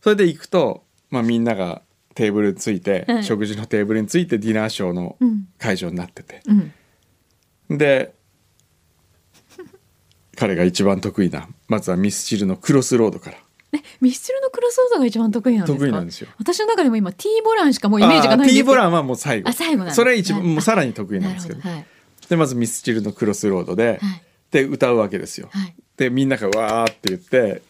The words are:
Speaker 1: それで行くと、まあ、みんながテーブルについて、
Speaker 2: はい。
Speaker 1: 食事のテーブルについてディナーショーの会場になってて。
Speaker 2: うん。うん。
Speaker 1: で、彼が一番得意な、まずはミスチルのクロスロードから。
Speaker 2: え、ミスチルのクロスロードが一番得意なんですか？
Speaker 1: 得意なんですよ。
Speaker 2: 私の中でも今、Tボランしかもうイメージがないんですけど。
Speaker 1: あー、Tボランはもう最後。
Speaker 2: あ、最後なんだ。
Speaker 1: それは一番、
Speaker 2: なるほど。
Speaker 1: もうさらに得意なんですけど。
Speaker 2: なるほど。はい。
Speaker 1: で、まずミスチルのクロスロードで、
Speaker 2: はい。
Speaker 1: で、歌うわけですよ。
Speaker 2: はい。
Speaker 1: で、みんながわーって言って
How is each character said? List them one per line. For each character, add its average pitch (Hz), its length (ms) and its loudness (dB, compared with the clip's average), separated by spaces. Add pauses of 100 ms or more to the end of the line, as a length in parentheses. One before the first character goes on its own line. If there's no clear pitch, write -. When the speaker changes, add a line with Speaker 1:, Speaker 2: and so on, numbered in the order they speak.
Speaker 1:
そ 214 80 2
れ 208 60 2
で 196 100 4
行 160 140 -2
く - 60 -20
と、 147 380 -2 (260)
ま 131 100 -2
あ、 - 20 0
み 117 160 0
ん 117 60 0
な 117 100 0
が 92 280 -6 (320)
テ 117 160 0
ー - 20 -4
ブ 104 100 0
ル 104 100 2
に 92 40 -6
つ - 140 -6
い 95 100 -2
て、 98 280 -2
Speaker 2:
は 240 120 0
い。 107 40 -6
Speaker 1:
食 107 220 -2
事 104 100 -8
の 110 100 -10
テ 107 160 -2
ー 104 40 -2
ブ 107 80 -2
ル 110 60 0
に 107 60 -4
つ 170 120 -2
い 175 100 0
て 113 100 -2
デ 107 100 -4
ィ 110 40 0
ナ 110 140 0
ー - 20 -4
シ 107 140 -6
ョ 92 80 -2
ー - 20 -4
の 90 240 -6 (420)
会 104 180 -2
場 185 140 -6
に - 60 -8
な 87 80 -6
っ 90 80 -20
て - 100 -20
て。 - 240 -20
Speaker 2:
う 208 80 2
ん。 165 180 2 (960)
う 156 40 -2
ん。 143 40 -4
Speaker 1:
で、 139 340 2 (2250)
彼 98 200 0
が 87 80 2
一 90 180 0
番 98 180 2
得 101 240 -2
意 87 60 0
な、 76 180 -10 (200)
ま 107 120 0
ず - 100 -6
は 90 60 0
ミ 98 140 0
ス - 140 -8
チ - 140 -4
ル 101 80 -2
の 92 100 -2
ク - 160 -2
ロ 139 100 6
ス 123 140 0
ロ 113 120 4
ー - 20 0
ド - 80 -12
か - 120 -18
ら。 - 60 -20 (380)
Speaker 2:
え、 294 80 -4 (180)
ミ 254 120 4
ス - 80 -8
チ - 120 -8
ル 539 100 -2
の 539 80 -2
ク 508 100 -8
ロ 480 100 0
ス 480 80 -4
ロ 508 100 4
ー 480 60 2
ド 339 60 2
が 262 60 4
一 220 120 -2
番 226 120 0
得 233 200 0
意 240 60 4
な 202 80 0
ん - 20 -4
で 151 60 0
す - 0 -
か？ 135 60 0
Speaker 1:
得 139 100 0
意 123 40 0
な 98 80 -2
ん 87 60 -6
で 85 60 -12
す - 80 -16
よ。 - 80 -14 (100)
Speaker 2:
私 349 220 -2
の 427 60 0
中 427 180 2
で 262 60 4
も 226 60 0
今、 190 160 0
T - 160 -6 (160)
ボ 453 100 2
ラ 415 100 2
ン 285 80 4
し - 60 -2
か 208 100 0
も 214 100 4
う - 40 4
イ 202 40 6
メ 330 120 6
ー 147 40 4
ジ 139 60 4
が 135 80 6
な 269 80 4
い - 20 8
ん - 20 8
で 254 60 6
す - 40 6
け 269 60 4
ど。 269 80 4
Speaker 1:
あ - 0 -
ー、 262 40 6
T - 0 -
ボ - 0 -
ラ 226 100 4
ン 165 60 2
は 165 100 2
も 127 120 -2
う - 20 -10
最 117 260 -2
後。 - 60 -2
Speaker 2:
あ、 240 40 -2
最 330 200 -2
後 277 60 2
な 190 60 -2
ん - 40 -8
だ。 151 60 -6
Speaker 1:
そ 233 100 4
れ 254 60 2
は 247 60 4
一 190 160 -2
番、 202 80 -2
Speaker 2:
な - 20 -6
る - 0 -
ほ 175 60 0
ど。 160 60 2
Speaker 1:
も 151 40 0
う - 40 -2
さ 226 120 2
ら 180 100 2
に 120 80 -4
得 104 240 -6
意 95 40 -2
な 95 80 -2
ん 92 60 -6
で - 60 -12
す 175 60 -12
け 165 80 -10
ど。 - 60 -14
Speaker 2:
な - 40 -18
る 185 60 -6
ほ 170 40 -8
ど。 - 20 -10
は 147 60 -12
い。 - 40 -20 (420)
Speaker 1:
で、 175 80 0
ま 160 100 2
ず 127 80 -4
ミ 117 120 -2
ス - 160 -8
チ 120 100 -2
ル 110 100 0
の 104 100 -4
ク - 140 -2
ロ 104 80 0
ス 107 140 -2
ロ 95 120 0
ー 87 40 -4
ド 90 120 -6
で、 113 240 0
Speaker 2:
は 143 160 -4
い。 170 60 -20 (280)
Speaker 1:
で、 139 140 2
歌 139 280 0
う 120 40 4
わ 107 120 2
け 95 100 -6
で 90 80 -8
す - 120 -14
よ。 - 140 -16
Speaker 2:
は 196 120 -4
い。 175 100 -16 (220)
Speaker 1:
で、 127 140 0
み 131 140 0
ん 135 40 0
な 131 100 0
が 107 100 -2
わ 110 380 0
ー 113 40 0
っ - 40 -14
て - 160 -4
言 185 80 -6
っ - 20 -12
て 120 500 0